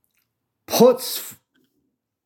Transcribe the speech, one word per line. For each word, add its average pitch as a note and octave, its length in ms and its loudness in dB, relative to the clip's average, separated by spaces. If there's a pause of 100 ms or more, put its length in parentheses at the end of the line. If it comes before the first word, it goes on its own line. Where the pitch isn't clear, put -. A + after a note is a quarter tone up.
(680)
puts, - 680 0 (880)